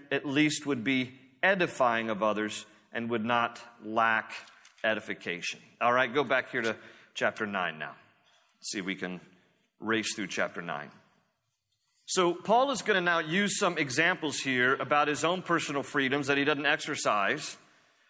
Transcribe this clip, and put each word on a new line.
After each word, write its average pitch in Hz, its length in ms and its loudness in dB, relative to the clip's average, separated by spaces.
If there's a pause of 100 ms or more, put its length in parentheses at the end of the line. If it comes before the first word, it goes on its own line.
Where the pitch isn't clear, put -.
(120)
at 139 160 -2
least 147 400 2
would 135 160 0
be 127 300 0 (280)
edifying 131 720 2
of 101 100 -4
others 107 460 0 (260)
and 117 180 -6
would 113 140 0
not 117 360 0 (240)
lack 113 480 2 (520)
edification. 104 760 -4 (220)
All 120 120 4
right, 127 200 2
go 143 100 2
back 127 300 0
here 123 100 -2
to 110 140 0 (360)
chapter 113 320 -2
nine 92 320 -2
now. 73 200 -10 (640)
See - 180 -8
if 92 60 -6
we 95 100 -4
can 90 260 -8 (600)
race 110 340 -2
through 98 140 -6
chapter 92 340 -4
nine. 73 280 -8 (1120)
So 175 280 2
Paul 233 380 2
is 233 120 -4
gonna 190 180 2
now 175 180 2
use 175 400 0
some 175 200 0
examples 156 600 0
here 127 380 2
about 147 320 2
his 147 160 0
own 175 180 0
personal 151 400 -2
freedoms 135 460 0
that 139 100 2
he 139 60 2
doesn't 147 220 0
exercise, 135 880 0 (540)